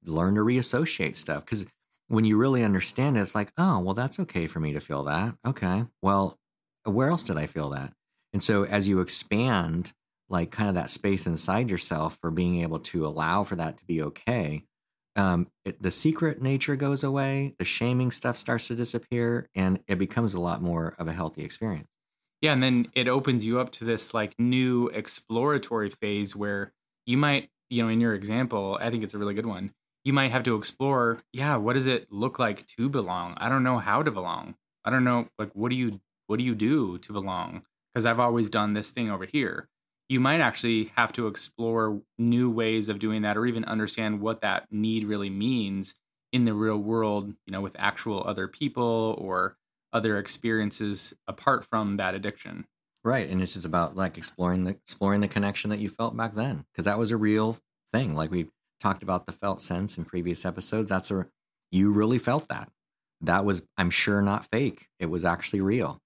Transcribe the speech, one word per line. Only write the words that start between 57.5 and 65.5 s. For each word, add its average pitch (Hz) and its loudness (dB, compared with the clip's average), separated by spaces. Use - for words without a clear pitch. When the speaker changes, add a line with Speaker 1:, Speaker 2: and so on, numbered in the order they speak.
Speaker 1:
thing. 107 0
Like, 80 -2
we 87 -2
talked 98 0
about 92 -2
the - -14
felt - -6
sense 92 -4
in 85 -6
previous 87 -4
episodes. 95 -4
That's 95 -2
a, 92 -2
you 98 4
really 107 4
felt 131 -2
that. - -10
That 87 2
was, 95 0
I'm 87 2
sure, 101 2
not 101 2
fake. 123 -2
It 90 -4
was 87 -2
actually 87 0